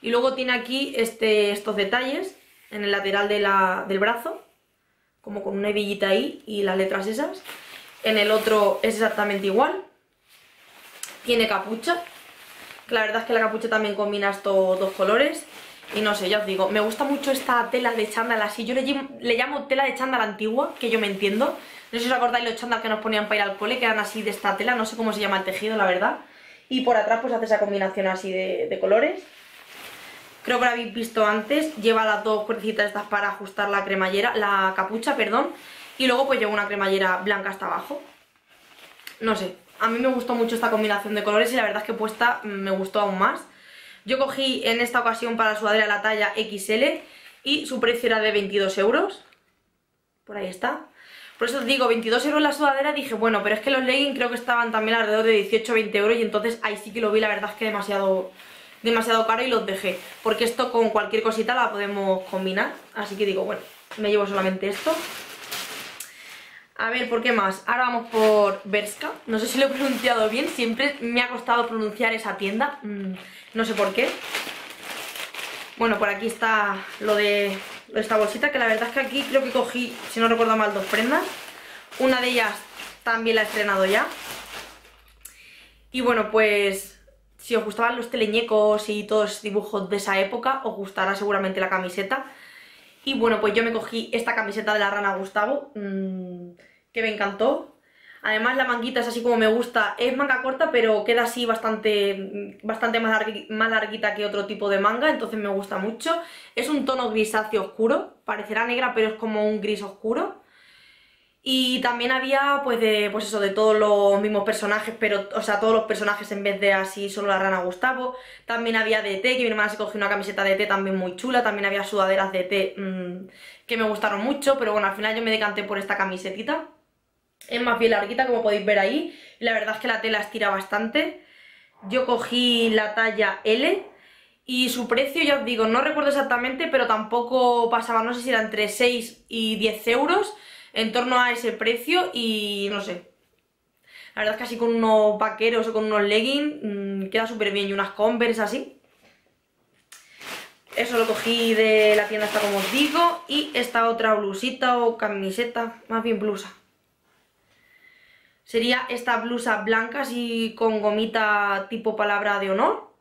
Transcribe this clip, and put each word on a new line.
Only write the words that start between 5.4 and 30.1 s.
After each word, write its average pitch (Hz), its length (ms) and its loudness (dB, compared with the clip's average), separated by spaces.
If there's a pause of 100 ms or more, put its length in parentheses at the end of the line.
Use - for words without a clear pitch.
con 196 140 -4
una 202 120 -2
hebillita 202 400 0
ahí 226 380 0
y 202 160 -2
las 190 140 0
letras 190 280 0
esas. 240 380 -4 (580)
En 220 160 2
el 208 140 4
otro 214 500 4
es 220 140 0
exactamente 208 500 0
igual. 262 380 2 (1400)
Tiene 233 240 2
capucha, 226 560 -2 (840)
que - 60 -6
la 226 80 2
verdad 214 200 0
es 226 60 -10
que 240 60 0
la 226 80 4
capucha 220 260 -2
también 214 280 0
combina 202 340 0
estos 190 500 2
dos 190 140 -2
colores. 240 520 2 (500)
Y 208 60 0
no 208 140 2
sé, 196 140 -2
ya 214 100 2
os 202 80 -4
digo, 190 220 0
me 214 100 0
gusta 220 240 0
mucho 277 280 0
esta 247 380 0
tela 247 220 0
de 214 180 -2
chándal 226 320 0
así. 214 240 -4
Yo 240 80 -2
le 262 100 0
llam-, 269 360 -4
le 240 180 0
llamo 262 300 -2
tela 269 180 2
de 254 80 0
chándal 262 280 -2
antigua, 220 580 -2
que 240 100 -2
yo 226 100 2
me 208 80 0
entiendo. 202 500 0 (340)
No 233 80 -4
sé 233 60 -2
si 254 60 0
os 254 60 2
acordáis 240 260 0
los 226 120 -4
chándal 240 260 -4
que 220 80 -4
nos 214 100 0
ponían 214 260 0
para 214 120 0
ir 208 60 2
al 196 140 -4
cole, 233 220 -2
que 240 60 0
eran 214 140 2
así 214 220 -4
de 202 100 -2
esta 196 260 -2
tela, 240 180 0
no 214 100 0
sé - 120 -8
cómo 220 160 0
se 190 60 -4
llama 196 180 0
el 185 60 -2
tejido, 208 340 -4
la 196 80 4
verdad. 185 320 2 (520)
Y 254 120 -2
por 240 160 4
atrás 220 240 2
pues 240 120 -2
hace 226 120 -2
esa 214 140 2
combinación 196 480 0
así 190 240 -4
de, 185 380 -2
de 185 100 -4
colores. 247 440 2 (1200)